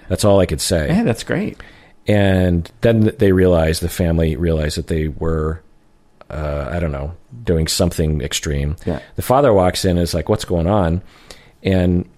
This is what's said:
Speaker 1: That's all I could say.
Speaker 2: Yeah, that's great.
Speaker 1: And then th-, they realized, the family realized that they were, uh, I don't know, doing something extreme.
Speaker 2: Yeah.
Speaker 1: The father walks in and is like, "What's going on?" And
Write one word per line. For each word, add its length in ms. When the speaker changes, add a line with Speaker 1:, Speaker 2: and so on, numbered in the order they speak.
Speaker 1:
That's 140
all 160
I 60
could 160
say. 260
Speaker 2:
Yeah, 160
that's 200
great. 340
Speaker 1:
And 640
then 200
th-, 160
they 160
realized, 480
the 80
family 460
realized 420
that 100
they 220
were, 520
uh, 420
I 80
don't 120
know, 220
doing 240
something 540
extreme. 540
Speaker 2:
Yeah. 140
Speaker 1:
The 80
father 280
walks 340
in 120
and 40
is 120
like, 160
"What's 160
going 220
on?" 340
And 420